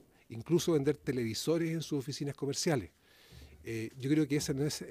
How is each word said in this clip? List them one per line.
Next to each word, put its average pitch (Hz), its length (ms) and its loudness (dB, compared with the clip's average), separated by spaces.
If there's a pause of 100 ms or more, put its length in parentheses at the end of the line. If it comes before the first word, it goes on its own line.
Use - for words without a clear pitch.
(300)
incluso 160 440 2
vender 143 240 2
televisores 147 760 0
en 165 100 -2
sus 147 180 -4
oficinas 139 360 -6
comerciales. 139 560 0 (720)
Eh, 113 340 -6
yo 131 100 -2
creo 156 160 4
que 139 120 2
esa 147 160 0
no 135 120 0
es - 260 -4